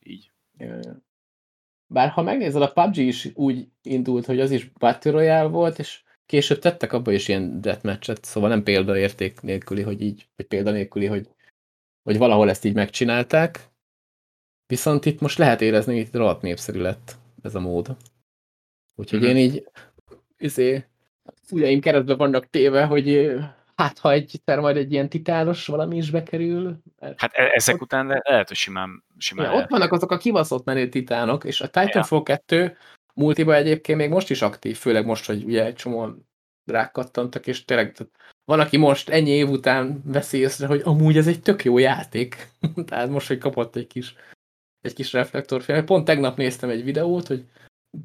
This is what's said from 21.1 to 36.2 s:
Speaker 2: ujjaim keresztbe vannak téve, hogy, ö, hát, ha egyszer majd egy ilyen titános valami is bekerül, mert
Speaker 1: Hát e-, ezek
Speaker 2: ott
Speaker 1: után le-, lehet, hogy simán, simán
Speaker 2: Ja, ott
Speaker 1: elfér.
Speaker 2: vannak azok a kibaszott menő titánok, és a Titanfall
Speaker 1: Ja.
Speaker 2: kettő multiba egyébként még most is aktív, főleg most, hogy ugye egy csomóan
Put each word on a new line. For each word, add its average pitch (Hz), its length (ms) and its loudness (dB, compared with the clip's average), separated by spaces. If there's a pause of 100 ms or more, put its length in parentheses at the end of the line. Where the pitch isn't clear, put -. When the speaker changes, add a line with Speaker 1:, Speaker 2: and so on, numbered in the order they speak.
Speaker 2:
ujjaim 143 300 2
keresztbe 139 340 2
vannak 135 360 0
téve, 139 360 4
hogy, 147 220 2
ö, 143 320 2 (360)
hát, 147 220 -2
ha 147 140 4
egyszer 147 480 0
majd 147 160 2
egy 139 160 -2
ilyen 143 160 0
titános 165 580 -2
valami 160 300 -4
is 160 140 -4
bekerül, 170 640 -4 (220)
mert 139 220 -14
Speaker 1:
Hát 120 120 -10
e-, 127 220 2
ezek 123 200 0
Speaker 2:
ott - 60 -8
Speaker 1:
után 135 260 -4
le-, 135 180 -2
lehet, 120 240 2
hogy 95 80 -12
simán, 92 480 -8 (140)
simán - 260 -6
Speaker 2:
Ja, - 60 -4
ott 208 100 0
Speaker 1:
elfér. - 180 -4
Speaker 2:
vannak 175 140 0
azok 180 180 -2
a 180 60 -2
kibaszott 160 480 -2
menő 131 240 -2
titánok, 123 560 -4
és - 160 -4
a - 100 -8
Titanfall 185 480 0
Speaker 1:
Ja. 156 60 -4
Speaker 2:
kettő 170 520 0 (380)
multiba 151 400 2
egyébként 156 440 2
még 147 120 0
most 190 200 0
is 131 120 -2
aktív, 107 340 -4
főleg 113 300 0
most, 113 200 -4
hogy 104 180 -4
ugye 110 200 0
egy 120 100 -6
csomóan 117 540 -8 (360)